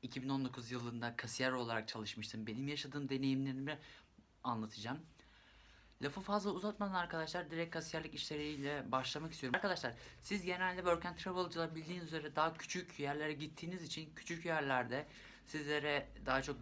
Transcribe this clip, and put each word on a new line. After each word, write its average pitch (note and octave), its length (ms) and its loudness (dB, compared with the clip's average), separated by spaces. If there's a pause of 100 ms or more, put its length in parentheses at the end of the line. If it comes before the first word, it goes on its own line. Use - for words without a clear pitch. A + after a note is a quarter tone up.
iki B2+ 200 -6
bin C3+ 60 -2
on C3+ 160 4
dokuz B2 260 -4
yılında A#2+ 460 -2
kasiyer C3 360 2
olarak A#2 360 0
çalışmıştım. G#2+ 580 -4
Benim A#2+ 220 -2
yaşadığım C#3+ 400 -2
deneyimlerimi C3+ 720 2 (640)
anlatacağım. A2+ 560 -2 (1000)
Lafı C#3+ 180 -2
fazla G3+ 300 2
uzatmadan G3+ 440 0
arkadaşlar E3+ 560 0
direkt E3 200 0
kasiyerlik D#3+ 440 -4
işleriyle D3 800 -2
başlamak D3 400 0
istiyorum. B2+ 240 0
Arkadaşlar E3 380 2 (260)
siz G3+ 220 -2
genelde F3+ 340 2
work F3 300 4
and E3+ 100 -2
travel'cılar E3+ 580 0
bildiğiniz E3 320 -4
üzere D3+ 300 -2
daha D#3+ 180 6
küçük - 460 -6
yerlere D3 320 2
gittiğiniz E3 500 -6
için D#3+ 340 -6
küçük E3+ 280 -6
yerlerde C#3 640 4 (400)
sizlere D3 600 2 (180)
daha C3+ 160 6
çok C3+ 200 -2